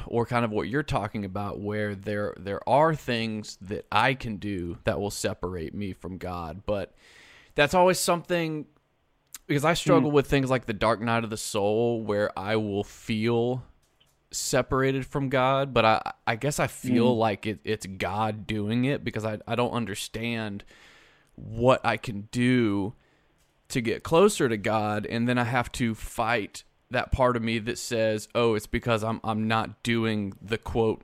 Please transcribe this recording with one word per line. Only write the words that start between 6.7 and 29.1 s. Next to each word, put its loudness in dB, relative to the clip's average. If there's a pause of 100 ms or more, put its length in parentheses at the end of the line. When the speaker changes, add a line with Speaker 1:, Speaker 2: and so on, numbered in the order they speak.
Speaker 1:
that's 4
always 6
something, -2 (800)
because 0
I 4
struggle 4
Speaker 2:
Hmm. 4
Speaker 1:
with 6
things 2
like 0
the -4
dark 2
night 2
of -6
the -6
soul, 2
where 0
I 0
will 0
feel 0 (680)
separated 0
from -2
God, 2
but 4
I, 4 (140)
I 0
guess -2
I 2
feel 2
Speaker 2:
Hmm. 0
Speaker 1:
like 0
it, -4
it's -4
God -4
doing 0
it, -2
because -6
I, -4
I -4
don't 0
understand -6 (720)
what 2
I 2
can -8
do 2 (720)
to -2
get -2
closer 4
to 0
God, -2
and 0
then 2
I 2
have -2
to 0
fight -4 (260)
that -2
part 4
of 0
me 0
that -4
says, 0
"Oh, 4
it's -2
because 0
I'm, -2